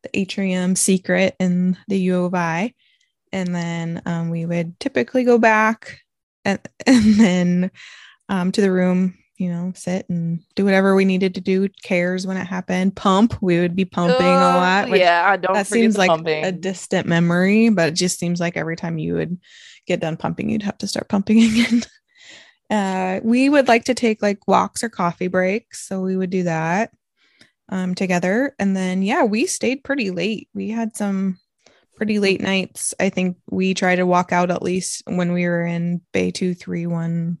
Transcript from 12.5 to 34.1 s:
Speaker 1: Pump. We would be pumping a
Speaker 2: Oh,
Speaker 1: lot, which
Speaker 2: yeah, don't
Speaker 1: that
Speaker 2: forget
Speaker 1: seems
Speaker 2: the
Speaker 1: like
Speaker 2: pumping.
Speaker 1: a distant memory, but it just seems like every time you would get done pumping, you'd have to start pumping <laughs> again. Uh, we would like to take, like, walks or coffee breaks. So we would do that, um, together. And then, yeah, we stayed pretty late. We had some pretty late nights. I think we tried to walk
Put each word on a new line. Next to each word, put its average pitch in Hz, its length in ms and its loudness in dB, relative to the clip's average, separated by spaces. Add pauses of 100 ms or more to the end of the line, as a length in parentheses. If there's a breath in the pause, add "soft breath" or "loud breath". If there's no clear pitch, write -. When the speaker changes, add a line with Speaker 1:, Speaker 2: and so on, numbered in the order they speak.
Speaker 1:
Pump. 202 460 2
We 175 180 2
would 175 160 0
be 190 100 0
pumping 175 400 0
a 180 40 4
Speaker 2:
Oh, 180 280 4
Speaker 1:
lot, 190 320 2
which 190 100 4
Speaker 2:
yeah, 180 380 4
don't 185 160 -2
Speaker 1:
that 202 140 0
Speaker 2:
forget 233 160 0
Speaker 1:
seems 226 100 4
Speaker 2:
the 196 60 0
Speaker 1:
like 185 100 4
Speaker 2:
pumping. 160 340 0
Speaker 1:
a 185 80 -2
distant 180 560 -4
memory, 180 600 4
but 170 200 2
it 165 60 -6
just 180 240 -2
seems 175 220 -2
like 170 160 -4
every 165 180 -4
time 165 220 -6
you 165 160 -4
would 170 240 -4 (500 loud breath)
get 180 140 -2
done 165 160 -4
pumping, 185 320 -6
you'd 220 140 -4
have 202 160 -6
to 202 80 -8
start - 200 -6
pumping 220 360 2
<laughs> 220 80 4
again. 233 320 2 (840 loud breath)
Uh, 190 540 -2
we 247 260 2
would 285 180 4
like 233 180 4
to 254 100 0
take, 220 260 0
like, 202 260 -2
walks 196 360 2
or 226 60 -6
coffee 180 380 -4
breaks. 185 600 -4
So 190 140 -6
we 190 140 -2
would 185 140 -2
do 185 140 -2
that, 170 480 -2 (760 soft breath)
um, 185 260 -4
together. 185 640 -2
And 196 160 0
then, 185 260 -2
yeah, 262 220 0
we 226 240 0
stayed 262 360 -4
pretty 254 280 -4
late. 180 420 -6
We 196 160 -8
had 226 260 -6
some 196 440 -4 (560 soft breath)
pretty 214 240 -2
late 196 220 2
nights. - 580 -4
I 190 100 0
think 185 280 -2 (120)
we 185 240 -2
tried 180 220 2
to 180 100 0
walk 180 260 2